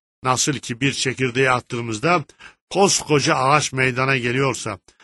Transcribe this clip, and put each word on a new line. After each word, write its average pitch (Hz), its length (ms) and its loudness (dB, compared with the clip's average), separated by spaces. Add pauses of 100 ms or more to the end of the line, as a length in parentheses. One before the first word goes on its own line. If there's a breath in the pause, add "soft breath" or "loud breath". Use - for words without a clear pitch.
(240)
Nasıl 131 280 0
ki 117 280 -8
bir 135 120 0
çekirdeği 127 580 0
attığımızda 123 760 -2 (460 loud breath)
koskoca 156 640 2
ağaç 139 380 2
meydana 131 440 0
geliyorsa, 120 600 -2 (260 soft breath)